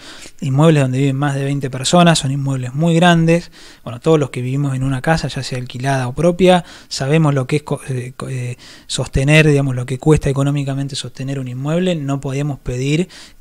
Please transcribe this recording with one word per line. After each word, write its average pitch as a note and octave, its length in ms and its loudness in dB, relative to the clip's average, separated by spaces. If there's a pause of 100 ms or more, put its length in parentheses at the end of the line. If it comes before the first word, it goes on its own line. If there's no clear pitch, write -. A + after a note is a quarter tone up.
(400)
inmuebles D3 420 4
donde B2+ 160 0
viven C3+ 200 0
más C#3+ 180 -2
de C#3 80 -4
veinte C#3 260 -4
personas, D#3+ 480 4
son C3+ 140 -2
inmuebles C3+ 420 -4
muy E3 220 2
grandes. E3+ 560 4 (320)
Bueno, A#2 160 -12
todos D#3+ 180 4
los C#3 140 -2
que B2 100 -8
vivimos C3+ 340 -4
en C3 80 -4
una C3+ 180 -2
casa, - 260 0
ya C3 160 -8
sea B2+ 160 -8
alquilada B2+ 480 -4
o B2 80 -8
propia, F3 480 4 (240)
sabemos D3 480 2
lo C3 100 0
que D3+ 120 0
es - 60 -8
co-, C#3+ 240 -6
eh, B2+ 280 -8
co-, C3+ 140 -10
eh, B2 280 -8 (300)
sostener, D3 600 2
digamos, C#3 280 2
lo B2 100 -6
que B2+ 140 -6
cuesta D3+ 300 2
económicamente C#3 680 -2
sostener C3+ 420 -10
un C3 100 -8
inmueble. D#3 460 -2
No C#3 280 -4
podemos C#3 380 -4
pedir C#3+ 500 -2 (320)